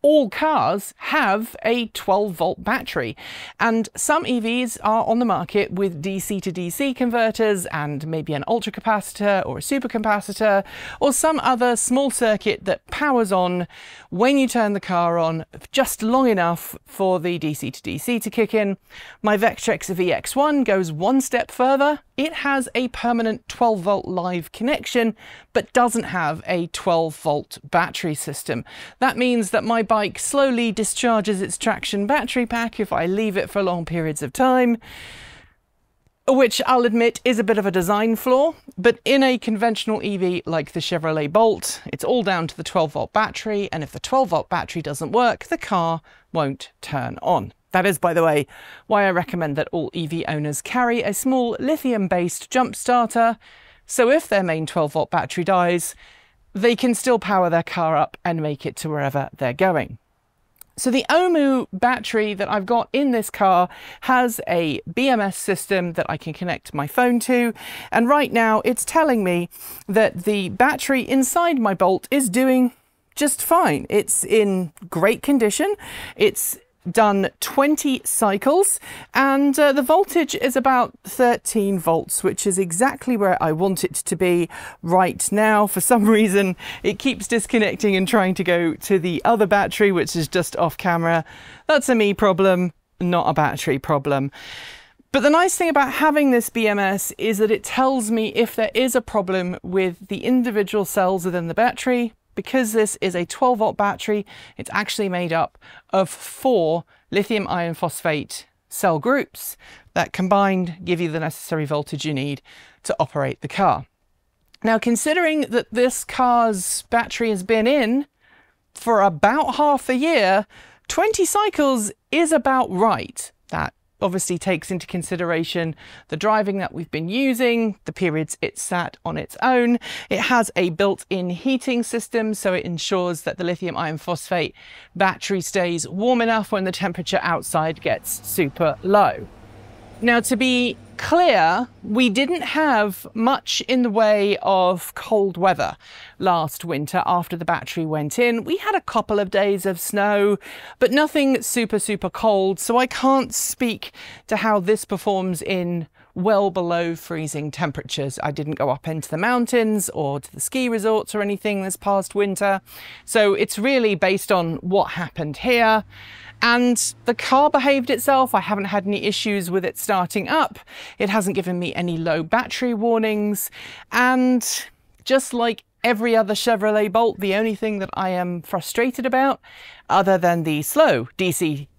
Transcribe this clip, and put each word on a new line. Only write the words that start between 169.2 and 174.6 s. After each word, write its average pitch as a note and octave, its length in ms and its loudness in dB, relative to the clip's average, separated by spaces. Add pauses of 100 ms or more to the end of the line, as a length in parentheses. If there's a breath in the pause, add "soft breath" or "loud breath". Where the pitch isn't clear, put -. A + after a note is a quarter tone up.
with F3+ 160 0
it - 100 -6
starting F#3 520 -2
up. - 320 0 (400 loud breath)
It G3+ 100 0
hasn't G3 240 0
given F3+ 240 -2
me F3 160 -4
any E3+ 240 -2
low E3 240 0
battery A#3+ 540 -2
warnings. G#3+ 760 0 (420 loud breath)
And B3+ 560 2 (560)